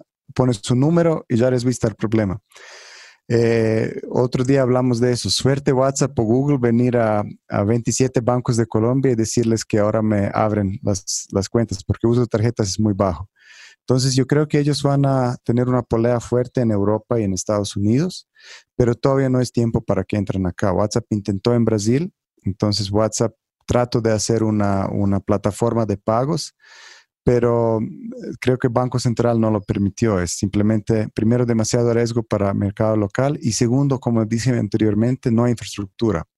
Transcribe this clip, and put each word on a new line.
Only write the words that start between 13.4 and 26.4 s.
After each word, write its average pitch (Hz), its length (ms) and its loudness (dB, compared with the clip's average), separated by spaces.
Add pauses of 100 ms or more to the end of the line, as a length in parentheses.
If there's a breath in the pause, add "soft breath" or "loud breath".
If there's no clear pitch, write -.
Entonces 127 340 0
yo 131 120 2
creo 147 200 2
que 147 120 0
ellos 143 240 0
van 139 220 2
a 127 400 0
tener 123 240 0
una 127 120 2
pelea 117 380 0
fuerte 123 400 -2
en 113 120 0
Europa 107 480 0
y 110 40 0
en 95 100 -2
Estados 104 440 -4
Unidos, 120 500 -2 (480 loud breath)
pero 120 200 2
todavía 135 340 0
no 127 100 2
es 123 140 -2
tiempo 117 280 0
para 95 220 -2
que 104 140 -4
entren 95 280 -2
acá. 90 280 -2
WhatsApp 104 360 0
intentó 104 440 -2
en 120 100 4
Brasil, 113 480 0 (320)
entonces 101 480 -2
WhatsApp 110 420 0 (320)
trató 120 360 0
de 113 100 2
hacer 110 320 0
una, 101 460 0
una 101 320 0
plataforma 113 640 0
de 101 100 -2
pagos, 127 580 -2 (720 loud breath)